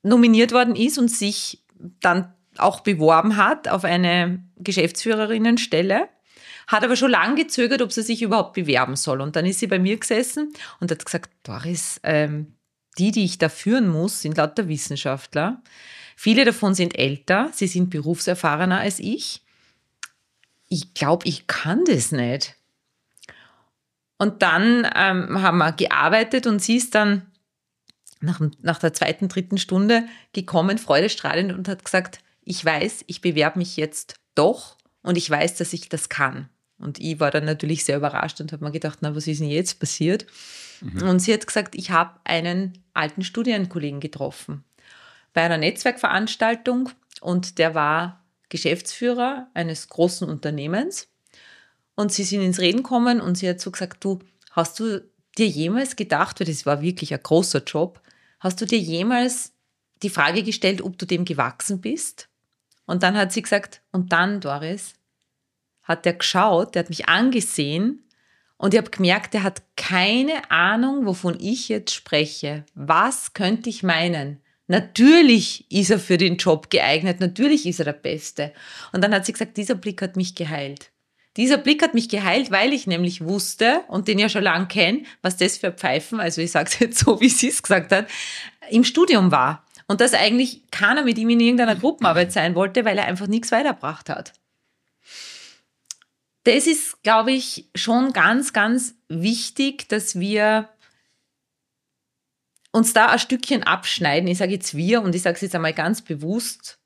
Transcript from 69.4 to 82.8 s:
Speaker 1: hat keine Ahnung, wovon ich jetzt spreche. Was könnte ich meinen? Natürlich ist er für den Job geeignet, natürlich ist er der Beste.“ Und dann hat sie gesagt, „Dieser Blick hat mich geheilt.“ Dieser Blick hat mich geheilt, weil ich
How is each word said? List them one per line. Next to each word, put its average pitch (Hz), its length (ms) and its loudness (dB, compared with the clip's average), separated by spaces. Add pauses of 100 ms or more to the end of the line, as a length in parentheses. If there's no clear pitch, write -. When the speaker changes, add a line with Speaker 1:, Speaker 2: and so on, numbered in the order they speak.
Speaker 1:
hat 190 180 -4 (140)
keine 226 760 0
Ahnung, 233 540 2
wovon 180 340 -2
ich 233 300 -6
jetzt 214 240 -4
spreche. 151 720 -4 (100)
Was 165 580 0
könnte 226 360 -2
ich - 140 -8
meinen? 160 580 0 (260)
Natürlich 240 1040 6
ist 185 200 2
er 208 80 4
für 180 180 2
den 175 200 2
Job 160 320 2
geeignet, 175 520 2
natürlich 285 440 2
ist 175 140 -4
er 156 60 -2
der 147 80 -2
Beste.“ - 600 -8 (380)
Und 185 120 0
dann 208 100 2
hat 190 120 0
sie 226 60 -4
gesagt, - 260 -8
„Dieser 208 180 -2
Blick 196 260 -8
hat 185 160 -8
mich 180 180 -4
geheilt.“ 143 560 -8 (460)
Dieser 254 200 4
Blick 294 260 2
hat 320 100 2
mich 233 160 0
geheilt, 202 420 0
weil 220 220 2
ich 247 140 -6